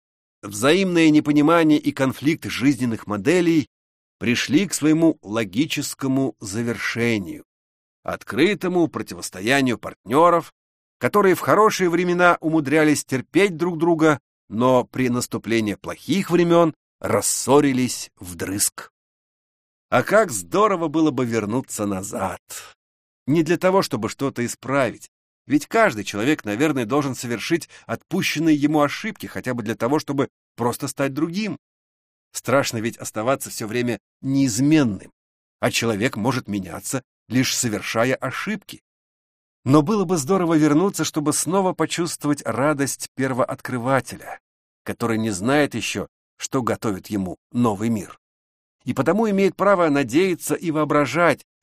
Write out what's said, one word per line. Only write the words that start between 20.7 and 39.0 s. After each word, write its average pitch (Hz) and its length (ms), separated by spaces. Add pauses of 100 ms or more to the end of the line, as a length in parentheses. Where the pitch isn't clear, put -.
было 156 220
бы 131 140
вернуться 113 640
назад! 98 540 (880)
Не 160 160
для 160 140
того, 185 260
чтобы 110 260
что-то 127 360
исправить, 127 640 (380)
ведь 143 200
каждый 170 380
человек, 123 400
наверное, 123 420
должен 135 280
совершить 120 540 (180)
отпущенные 156 680
ему 147 240
ошибки, 139 460
хотя 110 280
бы 120 80
для 107 120
того, 127 240
чтобы 139 300 (280)
просто 120 320
стать 135 240
другим. 170 460 (720)
Страшно 123 460
ведь 110 180
оставаться 117 540
все - 160
время 120 320 (240)
неизменным, 135 920 (480)
а 120 100
человек 117 460
может 120 320
меняться, 98 540 (260)
лишь 123 260
совершая 113 600
ошибки. - 640 (840)